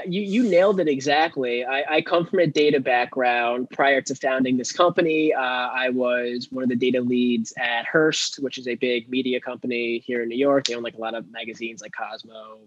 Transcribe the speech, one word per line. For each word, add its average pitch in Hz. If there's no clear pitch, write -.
you, 185
you 208
nailed 185
it 160
exactly. 139
I, 139
I 160
come 175
from 185
a 170
data 147
background. 123
Prior 139
to 131
founding 131
this 123
company, 160
uh, 131
I 127
was 123
one 131
of 127
the 123
data 127
leads 123
at 120
Hearst, 156
which 135
is 127
a 120
big 120
media 127
company 120
here 120
in 117
New 117
York. 139
They 120
own, 120
like, 113
a 113
lot 113
of 113
magazines 113
like 110
Cosmo, 110